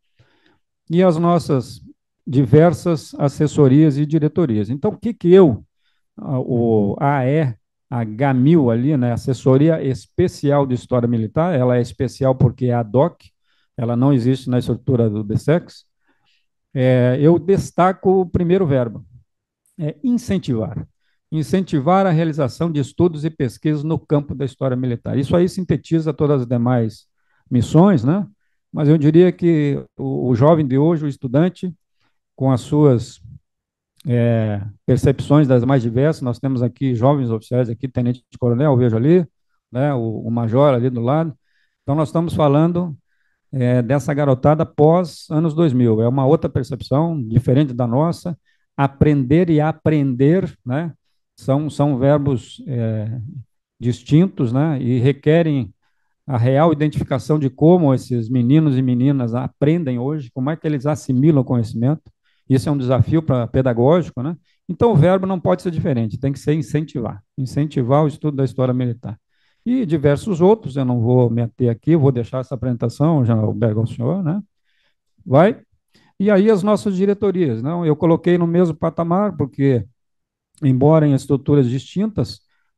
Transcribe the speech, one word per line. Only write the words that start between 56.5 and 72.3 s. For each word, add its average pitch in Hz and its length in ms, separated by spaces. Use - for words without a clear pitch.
identificação 147 640
de 135 120
como 160 420
esses 120 360
meninos 131 500
e 135 40
meninas 127 520
aprendem 139 640
hoje, 135 340
como 131 160
é 165 80
que 160 100
eles 143 200
assimilam 139 560
o - 20
conhecimento. 120 580
Isso 131 200
é 151 40
um 143 60
desafio 127 420
pra, 131 280
pedagógico, 131 760
né? 160 140
Então, 226 240
o 185 40
verbo 185 300
não 190 140
pode 185 220
ser 180 100
diferente, 123 460
tem 139 140
que 131 60
ser 147 140
incentivar. 143 680
Incentivar 139 680
o - 20
estudo 147 300
da 135 80
história 127 300
militar. 120 440
E 247 180
diversos 147 560
outros, 185 360
eu 135 80
não 123 160
vou 123 300
me 117 120
ater 117 260
aqui, 147 280
vou 139 160
deixar 120 260